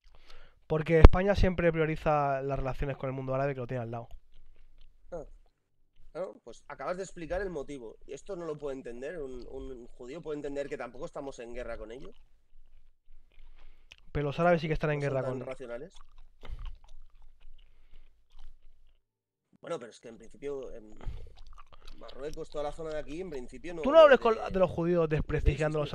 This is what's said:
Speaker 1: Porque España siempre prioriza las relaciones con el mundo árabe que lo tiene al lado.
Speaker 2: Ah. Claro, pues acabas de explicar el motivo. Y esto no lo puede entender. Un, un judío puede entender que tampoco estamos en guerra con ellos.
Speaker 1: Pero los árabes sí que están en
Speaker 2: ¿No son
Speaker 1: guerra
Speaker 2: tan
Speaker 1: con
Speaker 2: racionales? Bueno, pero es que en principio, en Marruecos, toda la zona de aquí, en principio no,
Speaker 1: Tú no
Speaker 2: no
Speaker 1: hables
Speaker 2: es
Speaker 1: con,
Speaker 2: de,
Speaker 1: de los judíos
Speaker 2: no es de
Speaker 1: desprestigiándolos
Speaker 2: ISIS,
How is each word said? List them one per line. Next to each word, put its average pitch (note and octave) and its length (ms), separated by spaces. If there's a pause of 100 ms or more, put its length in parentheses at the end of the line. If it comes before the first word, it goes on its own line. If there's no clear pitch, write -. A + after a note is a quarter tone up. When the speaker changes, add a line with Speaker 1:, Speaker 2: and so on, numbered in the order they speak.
(680)
Speaker 1:
Porque D#3 320
España F#3 380
siempre E3+ 340
prioriza D3+ 720
las C3+ 160
relaciones C3+ 380
con C3+ 120
el C3 60
mundo C3 200
árabe C#3 200
que C3 60
lo A#2+ 80
tiene B2+ 160
al A#2 80
lado. A#2 160 (1040)
Speaker 2:
Ah. D#3+ 120 (840)
Claro, G3 320
pues - 240
acabas D3 300
de F#3+ 80
explicar F3 360
el G3 100
motivo. C3+ 560
Y - 80
esto F#3+ 200
no F3 100
lo D3+ 140
puede C#3 180
entender. C3 440
Un, B2+ 280
un B2+ 380
judío C3 360
puede D3+ 160
entender C#3+ 300
que C#3+ 80
tampoco B2 300
estamos C#3 320
en A#2+ 160
guerra A#2 240
con G#2+ 140
ellos. C#3 280 (1900)
Speaker 1:
Pero D3 160
los C#3+ 140
árabes E3+ 200
sí D#3+ 60
que D#3 80
están D3+ 160
en D3 80
Speaker 2:
¿No C#3+ 80
son C3+ 80
Speaker 1:
guerra C3 140
Speaker 2:
tan C3 100
Speaker 1:
con B2 80
Speaker 2:
racionales? C3 480 (3750)
Bueno, E3 180
pero A2+ 120
es - 100
que B2 80
en A2+ 100
principio, C3 560
en G#2+ 240 (1000)
Marruecos, C3+ 520
toda D3+ 140
la D3 80
zona D#3+ 180
de D3+ 80
aquí, D3 240
en F#3 80
principio B2+ 420
no, E3+ 80
Speaker 1:
Tú A#3+ 100
no D4+ 60
Speaker 2:
no D#4+ 60
Speaker 1:
hables C#4+ 160
Speaker 2:
es - 20
Speaker 1:
con, A3+ 140
Speaker 2:
de, - 160
Speaker 1:
de F#3 80
los F3+ 120
judíos E3+ 280
Speaker 2:
no E3 60
es D#3 60
de D3+ 60
Speaker 1:
desprestigiándolos D3+ 720
Speaker 2:
ISIS, - 60